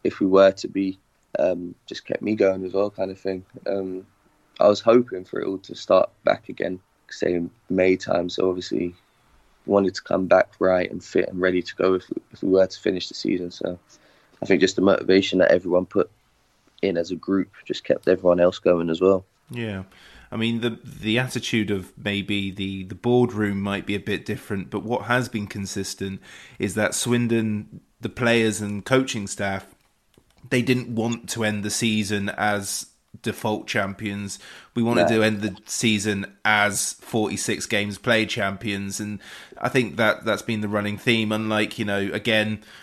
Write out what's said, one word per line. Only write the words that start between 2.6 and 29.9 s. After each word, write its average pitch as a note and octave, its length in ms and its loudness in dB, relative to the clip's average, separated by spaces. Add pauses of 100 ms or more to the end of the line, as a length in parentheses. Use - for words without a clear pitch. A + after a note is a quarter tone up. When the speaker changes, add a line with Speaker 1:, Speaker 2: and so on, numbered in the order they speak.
Speaker 1:
as F#2 120 -8
well G2+ 160 0
kind F#2+ 200 -4
of F#2+ 80 -12
thing. F#2+ 240 -6 (240)
Um, F#2+ 400 -4 (540)
I - 80 8
was G#2 120 4
hoping A2+ 440 4
for - 160 -8
it - 60 -4
all F#2 120 -4
to - 160 -16
start - 360 2 (140)
back - 260 0
again, F#2 280 -6 (300)
say - 240 -2
in E2+ 180 -2 (200)
May F#2 260 4
time. F2 320 -2
So F#2 220 0
obviously F2+ 440 -4 (680)
wanted G2 300 4
to - 80 -10
come F#2 240 -2
back F#2 320 4
right F#2 320 2
and F2+ 120 -10
fit - 280 0
and F#2 100 -8
ready F2+ 220 2
to - 140 -12
go F#2 180 4
if, F#2 100 -2 (280)
if - 100 -12
we F#2+ 80 -2
were F#2+ 160 6
to - 120 -12
finish F#2 300 -2
the - 60 -14
season. F2+ 360 -4
So F2+ 280 -8 (640)
I - 40 -6
think F2+ 140 4
just F#2 160 2
the F2+ 60 2
motivation F#2+ 560 4
that F2+ 120 6
everyone F2+ 360 2
put - 240 -2 (720)
in F#2+ 140 0
as E2+ 160 -4
a - 20 -4
group F#2+ 340 -2 (160)
just - 200 -8
kept - 240 0
everyone F2+ 320 4
else F2+ 180 4
going E2+ 320 2
as D#2+ 100 -2
well. F#2 240 4 (240)
Speaker 2:
Yeah. A2 360 -8 (480)
I G#2 40 -8
mean, A2+ 260 0
the, A#2 200 -2
the A2 340 -4
attitude A#2 540 -2
of F#2+ 260 -4
maybe G2+ 540 -4
the, F#2+ 320 -8
the F#2+ 140 -12
boardroom G#2+ 640 2
might G2 260 -4
be G2+ 80 -2
a G2 60 -2
bit G2+ 260 -6
different, G2 420 -8
but G2+ 140 -6
what A2+ 200 -4
has A#2+ 260 0
been G#2 180 -6
consistent G2 720 -8 (380)
is G2 160 -2
that G#2+ 220 0
Swindon, A2+ 840 0 (180)
the A#2 80 -8
players A2+ 520 2
and G#2 240 -6
coaching C3 440 0
staff, G2 480 -6 (760)